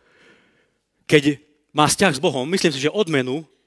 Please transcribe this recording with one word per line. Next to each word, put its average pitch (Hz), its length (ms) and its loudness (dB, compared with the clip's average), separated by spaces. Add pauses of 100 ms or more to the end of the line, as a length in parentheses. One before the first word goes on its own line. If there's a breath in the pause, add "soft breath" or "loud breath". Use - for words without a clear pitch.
(1040 soft breath)
keď 147 320 2 (400)
má 151 80 2
vzťah 151 320 2
s 131 80 -6
Bohom, 139 240 -2
myslím 185 240 0
si, 131 80 -8
že 147 140 -2
odmenu 156 500 -2 (220)